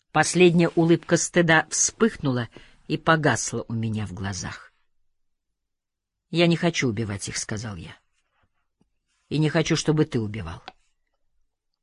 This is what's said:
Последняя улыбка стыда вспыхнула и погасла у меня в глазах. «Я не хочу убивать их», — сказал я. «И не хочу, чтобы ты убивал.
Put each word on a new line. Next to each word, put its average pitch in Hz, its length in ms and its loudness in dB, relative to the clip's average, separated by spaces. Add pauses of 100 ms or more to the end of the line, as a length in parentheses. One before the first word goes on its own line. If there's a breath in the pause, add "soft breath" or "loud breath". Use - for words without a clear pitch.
(120)
Последняя 165 580 4
улыбка 165 480 2
стыда 160 520 2
вспыхнула - 800 -2 (380 soft breath)
и 151 100 -4
погасла 143 680 0
у 120 60 -6
меня 110 340 -4
в 92 60 -12
глазах. - 600 -10 (1600)
«Я 170 160 4
не 170 80 4
хочу 160 340 -2
убивать 107 400 -6
их», — - 80 -8
сказал 107 380 -10
я. - 200 -16 (1300)
«И 143 80 -2
не 156 120 2
хочу, 160 260 0
чтобы 156 300 0
ты 123 140 -4
убивал. 104 440 -10 (1200)